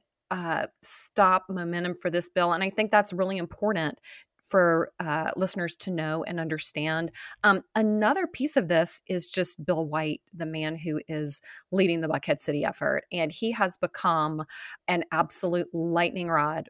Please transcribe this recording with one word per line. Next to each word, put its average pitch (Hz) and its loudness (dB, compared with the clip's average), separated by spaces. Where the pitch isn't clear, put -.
uh, 175 -2
stop - 2
momentum 175 -4
for - -2
this 170 0
bill. 175 2
And 175 0
I 196 -2
think 214 0
that's 208 4
really 190 -2
important 175 -2
for, 170 4
uh, 160 -2
listeners 180 -2
to - -6
know 160 -2
and 170 -6
understand. 160 -2
Um, 196 6
another 220 2
piece 311 -2
of 185 2
this 170 2
is 180 -2
just 175 0
Bill 165 0
White, 151 -4
the 165 -4
man 156 -4
who 156 -4
is 151 -4
leading 180 4
the 160 -2
Buckhead 151 0
City 147 -2
effort. - 0
And 160 -2
he 226 -4
has 202 0
become 160 0
an 175 0
absolute 170 0
lightning 170 0
rod 160 0